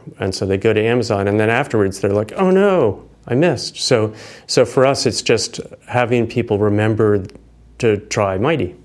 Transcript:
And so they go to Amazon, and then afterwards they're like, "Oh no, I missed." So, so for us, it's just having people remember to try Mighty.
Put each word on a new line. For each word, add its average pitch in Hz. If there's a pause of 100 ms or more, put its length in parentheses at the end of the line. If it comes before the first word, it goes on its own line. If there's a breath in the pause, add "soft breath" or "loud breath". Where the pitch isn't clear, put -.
(200)
And 98
so 107
they 95
go 110
to 107
Amazon, 110
and 104
then 107
afterwards 117
they're 101
like, 107
"Oh 185
no, 185 (160)
I -
missed." 143
So, 110 (320 loud breath)
so 127
for 127
us, 135
it's 107
just - (280)
having 120
people 113
remember 107 (540)
to 107
try 98
Mighty. 120